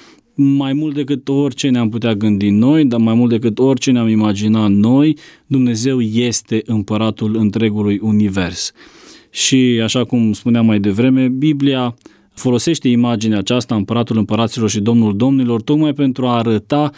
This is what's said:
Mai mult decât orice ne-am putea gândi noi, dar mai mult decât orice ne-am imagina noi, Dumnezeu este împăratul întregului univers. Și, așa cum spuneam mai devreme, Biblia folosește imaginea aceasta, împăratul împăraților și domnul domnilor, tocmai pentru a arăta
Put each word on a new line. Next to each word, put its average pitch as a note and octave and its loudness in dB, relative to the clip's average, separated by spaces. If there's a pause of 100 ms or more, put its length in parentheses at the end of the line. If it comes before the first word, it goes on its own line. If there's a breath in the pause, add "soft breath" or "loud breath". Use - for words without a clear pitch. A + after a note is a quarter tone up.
(360 loud breath)
Mai C#3 0
mult D3+ -4
decât C#3+ -6
orice C#3 -2
ne-am A#2+ 0
putea A2+ -2
gândi G#2 0
noi, C3+ 4
dar A#2 0
mai A2+ 2
mult A#2+ 2
decât A2+ 0
orice C3 2
ne-am A#2 2
imagina G#2+ 0
noi, B2+ 4 (280 loud breath)
Dumnezeu B2+ -2
este A2+ -2
împăratul A2 -2
întregului G#2 0
univers. G2 -2 (580 loud breath)
Și, B2+ 0
așa A#2 -2
cum A2+ 0
spuneam A#2 0
mai G#2+ 4
devreme, B2 2
Biblia C3 -2 (380 loud breath)
folosește C3+ 0
imaginea A#2 0
aceasta, A#2+ -2
împăratul A2+ -2
împăraților A2 -2
și G#2+ -4
domnul A2 2
domnilor, A#2+ 0
tocmai D3+ 0
pentru C3 -2
a A#2+ 0
arăta A#2 0